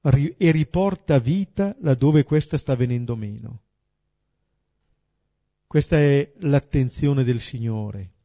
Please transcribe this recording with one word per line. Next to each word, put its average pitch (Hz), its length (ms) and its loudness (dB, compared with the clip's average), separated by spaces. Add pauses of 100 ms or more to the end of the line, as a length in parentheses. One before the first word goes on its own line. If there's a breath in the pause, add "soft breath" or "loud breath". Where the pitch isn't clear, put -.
ri-, 143 340 2
e 170 160 2
riporta 165 680 0
vita 196 640 -2
laddove 147 420 2
questa 151 340 -2
sta 135 180 -2
venendo 120 400 -4
meno. 110 460 -12 (2000)
Questa 156 300 0
è 143 420 2
l'attenzione 139 840 0
del 120 160 0
Signore 107 720 -8 (140)